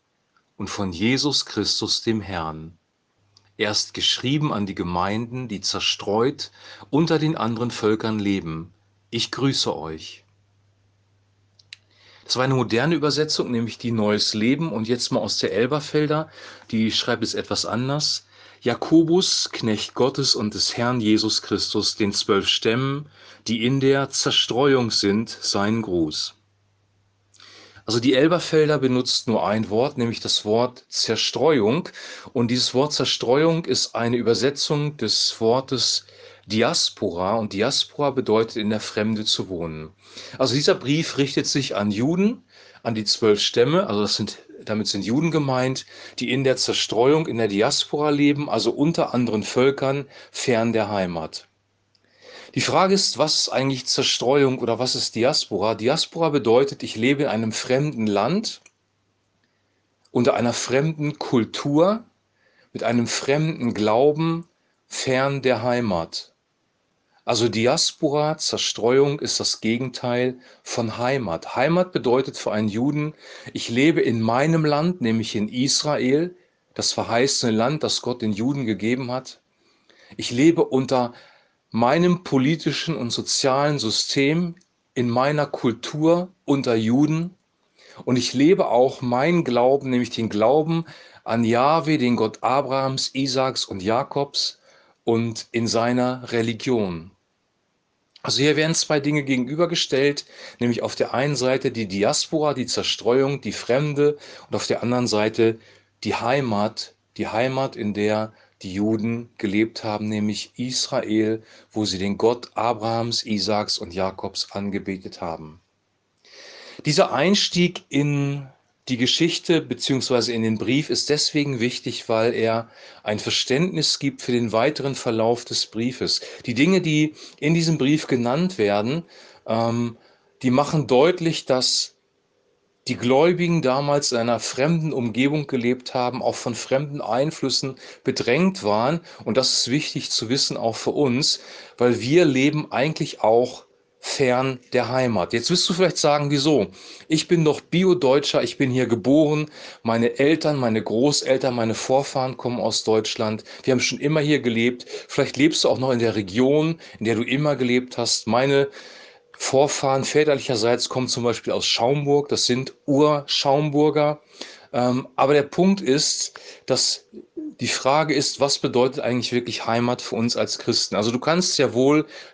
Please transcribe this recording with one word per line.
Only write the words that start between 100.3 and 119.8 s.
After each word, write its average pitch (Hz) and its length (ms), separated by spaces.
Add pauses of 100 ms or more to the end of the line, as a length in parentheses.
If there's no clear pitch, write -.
nämlich 120 200
auf 113 140
der - 180
einen 139 220
Seite 127 360
die 113 160
Diaspora, 139 640
die 123 140
Zerstreuung, 135 760
die 104 100
Fremde, 147 640 (300)
und - 80
auf 104 120
der - 140
anderen 123 260
Seite 110 520 (460)
die 104 100
Heimat, 113 800 (240)
die 107 100
Heimat, 127 480
in 104 180
der 107 380 (300)
die 95 120
Juden 113 640
gelebt 110 460
haben, 107 240
nämlich 104 480
Israel, 110 880 (280)
wo 110 120
sie 98 160
den 98 180
Gott 120 380
Abrahams, 117 680
Isaaks 104 540
und 92 160
Jakobs 95 580
angebetet 98 680
haben. 80 400 (1300)
Dieser 151 260
Einstieg 175 800
in 143 580 (400)
die 131 80
Geschichte 160 640
beziehungsweise 123 720